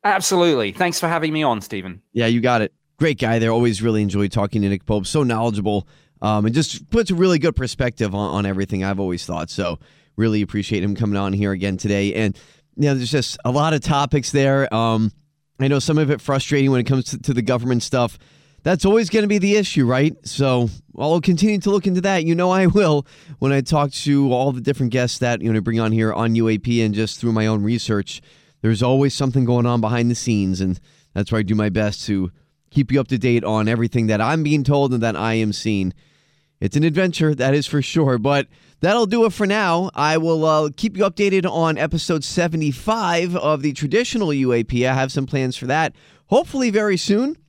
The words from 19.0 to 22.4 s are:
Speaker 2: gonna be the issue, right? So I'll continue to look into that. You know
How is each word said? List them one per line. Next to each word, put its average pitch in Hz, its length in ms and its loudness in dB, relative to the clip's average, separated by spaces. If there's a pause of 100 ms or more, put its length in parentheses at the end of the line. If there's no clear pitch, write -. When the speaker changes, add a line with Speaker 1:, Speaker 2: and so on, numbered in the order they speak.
Speaker 2:
gonna 214 180 2
be 208 100 2
the 202 180 2
issue, 180 300 2
right? 135 300 2 (120)
So 127 420 0 (280)
I'll 156 240 2
continue 190 380 2
to 196 120 0
look 202 160 2
into 180 140 0
that. 185 240 0
You 165 100 2
know 180 160 2